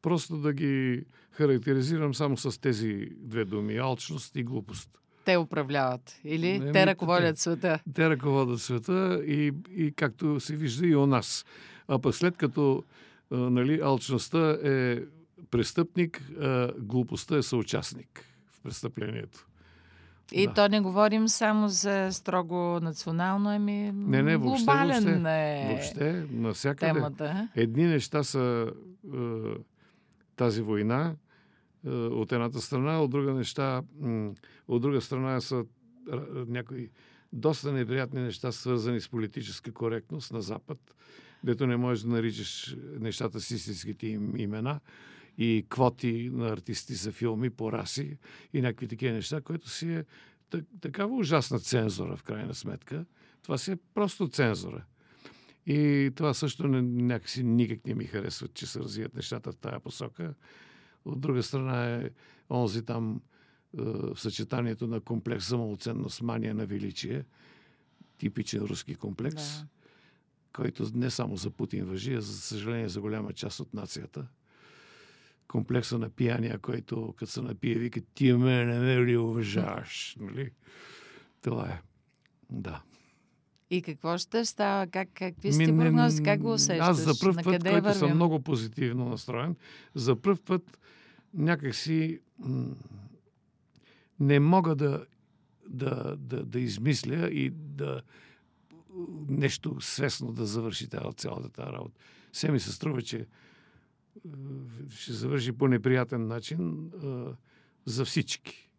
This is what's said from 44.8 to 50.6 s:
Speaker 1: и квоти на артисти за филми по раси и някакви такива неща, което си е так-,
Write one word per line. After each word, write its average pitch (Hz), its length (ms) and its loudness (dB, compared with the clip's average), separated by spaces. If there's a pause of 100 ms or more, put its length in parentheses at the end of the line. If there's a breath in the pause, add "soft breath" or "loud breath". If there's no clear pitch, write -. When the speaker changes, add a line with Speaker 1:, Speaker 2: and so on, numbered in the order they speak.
Speaker 1:
и 110 300 2
квоти 123 640 0
на 120 160 -2
артисти 107 460 -6
за 98 180 -4
филми 117 380 -2
по 113 220 -4
раси 139 440 -6 (360 loud breath)
и 143 80 0
някакви 120 280 -2
такива 117 260 -2
неща, 143 260 -4
което - 280 -8
си 170 240 -6
е 160 120 -4 (460 soft breath)
так-, 165 140 -4 (160)